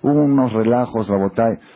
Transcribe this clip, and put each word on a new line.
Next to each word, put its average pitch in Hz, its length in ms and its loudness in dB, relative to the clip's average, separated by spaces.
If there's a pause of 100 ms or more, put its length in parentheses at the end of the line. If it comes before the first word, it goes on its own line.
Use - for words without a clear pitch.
Hubo 147 240 0
unos 135 280 0
relajos, 113 560 0
Rabotai. 101 500 0 (180)